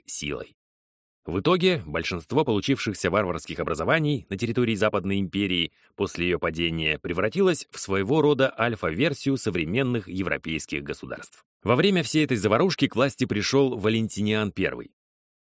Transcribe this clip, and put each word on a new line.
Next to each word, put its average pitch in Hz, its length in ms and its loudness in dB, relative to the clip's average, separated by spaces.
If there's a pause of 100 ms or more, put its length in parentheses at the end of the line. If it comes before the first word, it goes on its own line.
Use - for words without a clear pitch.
силой. - 500 -8 (680)
В 85 140 -2
итоге 170 460 2
большинство 85 600 -2
получившихся 104 640 0
варварских 87 500 -2
образований 107 680 0
на 98 80 -6
территории 113 380 0
Западной 98 440 2
империи 90 540 0 (220)
после 87 320 -2
ее 85 120 0
падения 80 600 0
превратилось 110 680 0
в - 100 -12
своего 98 420 0
рода 135 360 4
альфа-версию 120 800 0
современных 110 720 -2
европейских 80 760 -4
государств. - 600 -12 (200)
Во 117 120 4
время 180 260 4
всей 156 220 2
этой 135 140 0
заварушки 117 500 2
к - 80 -2
власти 127 300 2
пришел 123 520 0
Валентиниан 107 760 0
Первый. 62 380 -4 (520)